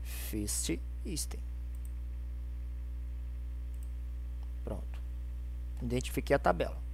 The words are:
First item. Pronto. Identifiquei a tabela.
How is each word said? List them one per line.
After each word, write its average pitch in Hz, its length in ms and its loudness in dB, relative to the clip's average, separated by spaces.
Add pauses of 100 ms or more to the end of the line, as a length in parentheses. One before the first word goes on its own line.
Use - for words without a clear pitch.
First - 720 0 (280)
item. - 340 -2 (3250)
Pronto. - 340 -2 (880)
Identifiquei 127 520 4
a 139 60 8
tabela. - 420 4 (120)